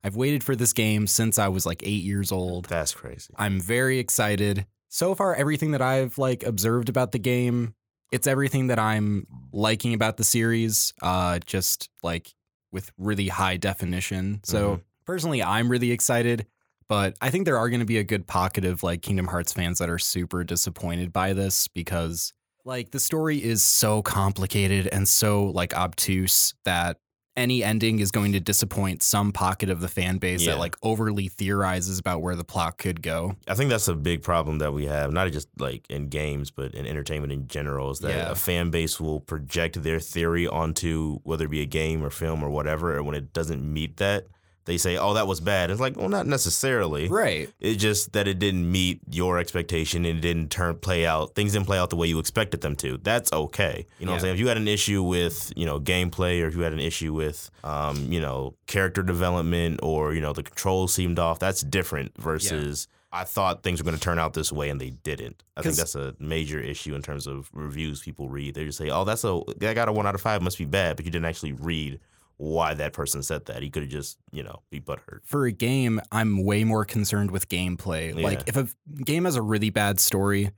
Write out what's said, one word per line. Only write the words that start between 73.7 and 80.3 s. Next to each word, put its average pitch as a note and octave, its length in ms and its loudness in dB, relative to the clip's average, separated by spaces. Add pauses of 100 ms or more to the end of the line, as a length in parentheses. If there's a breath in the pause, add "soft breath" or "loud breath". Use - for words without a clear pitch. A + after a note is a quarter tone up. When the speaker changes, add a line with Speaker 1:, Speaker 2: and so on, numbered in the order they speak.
Speaker 2:
coulda D2 160 -6
just, C#2 320 -10 (140)
you D2+ 100 -10
know, - 260 -14
be D2 120 -12
butthurt. - 420 -10
Speaker 1:
For C#3+ 220 0
a A#2+ 80 2
game, A2+ 480 2 (100)
I'm G#2+ 320 2
way G#2 220 4
more A2 200 4
concerned G2+ 460 0
with F#2 180 -4
gameplay. F2 680 -2
Speaker 2:
Yeah. E2 80 0
Speaker 1:
Like, - 240 -2
if - 80 -2
a C#3 40 2
f-, - 140 -2 (300)
game E3 220 0
has D#3+ 100 0
a A#2 60 0
really G#2+ 280 2
bad G2+ 300 2
story G2+ 580 2